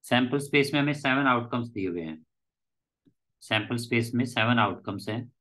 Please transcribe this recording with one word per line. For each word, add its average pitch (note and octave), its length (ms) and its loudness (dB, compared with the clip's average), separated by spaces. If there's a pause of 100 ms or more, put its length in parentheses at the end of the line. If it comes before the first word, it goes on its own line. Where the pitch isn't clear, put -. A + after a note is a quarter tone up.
सैंपल B2+ 340 0
स्पेस C#3+ 360 2
में D3 80 2
हमें C#3+ 120 2
सेवन C#3 340 0
आउटकम्स A#2+ 400 0
दिए F#2+ 200 -6
हुए F2 140 -4
हैं। D#2+ 240 -10 (1160)
सैंपल A2 340 -2
स्पेस A#2 400 0
में B2 100 2
सेवन A#2+ 340 2
आउटकम्स G2 500 -2
हैं। A#2 320 -6